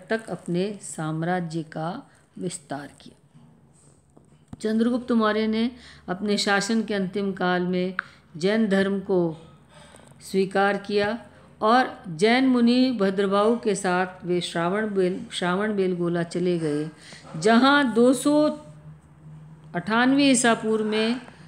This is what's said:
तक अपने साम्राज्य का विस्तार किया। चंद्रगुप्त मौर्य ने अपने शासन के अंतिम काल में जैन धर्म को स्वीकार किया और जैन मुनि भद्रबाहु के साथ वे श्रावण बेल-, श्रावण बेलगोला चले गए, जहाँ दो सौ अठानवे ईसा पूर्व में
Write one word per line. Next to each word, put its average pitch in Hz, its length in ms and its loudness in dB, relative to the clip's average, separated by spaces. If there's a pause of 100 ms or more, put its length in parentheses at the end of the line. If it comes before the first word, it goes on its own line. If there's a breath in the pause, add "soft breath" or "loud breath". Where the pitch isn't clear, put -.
(100)
तक 220 180 -4
अपने 185 540 -4
साम्राज्य 165 800 -4
का 165 480 -10 (280 soft breath)
विस्तार 143 520 -10 (100)
किया। - 440 -20 (1160)
चंद्रगुप्त 233 520 0
मौर्य 220 340 2
ने 226 240 -2 (380 loud breath)
अपने 202 300 -2
शासन 208 440 0
के 208 120 -6
अंतिम 196 380 -4
काल 180 300 -2
में 180 320 -2 (420 loud breath)
जैन 208 320 0
धर्म 196 320 0
को 175 360 0 (920 loud breath)
स्वीकार 196 460 0
किया 202 500 -4 (340 loud breath)
और 240 480 2
जैन 220 380 2
मुनि 247 540 4
भद्रबाहु 202 560 2
के 220 180 -2
साथ 185 320 0 (180)
वे 175 160 0
श्रावण 196 540 -2
बेल-, 190 380 -2
श्रावण 202 440 -2
बेलगोला 175 460 0
चले 175 360 -2
गए, 151 300 -2 (480 loud breath)
जहाँ 240 580 4
दो 247 200 6
सौ 302 440 2 (1160)
अठानवे 247 500 2
ईसा 240 300 4
पूर्व 220 300 0
में 220 360 -2 (280 loud breath)